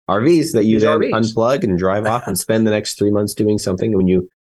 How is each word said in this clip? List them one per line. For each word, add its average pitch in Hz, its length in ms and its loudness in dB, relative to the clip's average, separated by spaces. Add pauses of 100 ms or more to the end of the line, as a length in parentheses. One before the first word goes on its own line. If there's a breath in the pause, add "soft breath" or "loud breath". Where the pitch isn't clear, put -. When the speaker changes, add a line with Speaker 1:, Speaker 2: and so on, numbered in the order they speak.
Speaker 1:
R 101 140 0
Vs 156 320 2
that 107 120 2
you 110 100 4
Speaker 2:
These 107 80 2
Speaker 1:
then 110 80 2
Speaker 2:
R 110 80 2
Vs. 113 360 -2
Speaker 1:
unplug 120 280 0
and 95 140 0
drive 95 280 0
off 113 220 -2
and 98 100 -6
spend 110 300 0
the 107 40 2
next 104 260 -4
three 104 140 0
months 104 220 -2
doing 107 240 0
something. 104 340 -2
And 101 60 0
when 95 100 2
you, 92 200 2 (200)